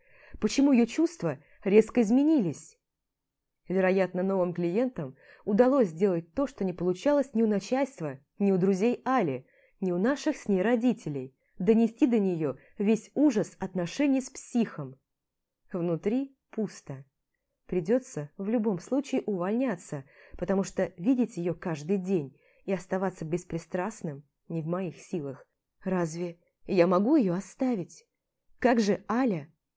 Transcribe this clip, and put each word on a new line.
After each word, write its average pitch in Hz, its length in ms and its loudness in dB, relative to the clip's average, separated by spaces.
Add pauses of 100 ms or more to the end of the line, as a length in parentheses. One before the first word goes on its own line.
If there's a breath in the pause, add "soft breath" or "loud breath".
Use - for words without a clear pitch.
(380 soft breath)
почему 277 320 2
её 233 160 6
чувства 170 500 -2 (260 soft breath)
резко 214 380 4
изменились. 240 800 2 (880)
Вероятно, 185 560 2
новым 185 300 0
клиентам 175 640 -2 (300 soft breath)
удалось 240 440 4
сделать 170 440 0
то, 277 140 -2
что - 160 -8
не 185 100 -2
получалось 220 600 0
ни 226 100 2
у 226 40 4
начальства, 202 720 -4 (200)
ни 202 120 2
у 190 60 4
друзей 196 480 2
Али, 190 400 0 (340 soft breath)
ни 185 120 -2
у 175 60 -2
наших 262 400 0
с - 100 -16
ней 190 140 2
родителей, 208 720 -2 (240)
донести 226 480 4
до 233 120 2
неё 165 380 0 (200 soft breath)
весь 214 360 0
ужас 240 460 2
отношений 190 600 0
с 262 80 -8
психом. - 680 -4 (760)
Внутри 196 640 -2 (140)
пусто. 147 560 -8 (600)
Придётся 180 720 -2
в 196 100 -8
любом 214 320 0
случае 269 420 -4
увольняться, 190 840 -4 (320 soft breath)
потому 190 260 0
что - 340 -4
видеть 233 400 0
её 170 160 -2
каждый 160 440 -4
день 180 400 -4 (280 soft breath)
и 196 80 -4
оставаться 185 520 -4
беспристрастным 170 960 -8 (240)
не 165 140 -6
в 151 60 -8
моих 175 300 -4
силах. 139 480 -8 (380)
Разве 170 560 -4 (260)
я 170 220 4
могу 202 280 4
её 196 180 4
оставить? 196 760 -6 (520)
Как 233 200 4
же 202 300 2
Аля 208 420 -2 (260)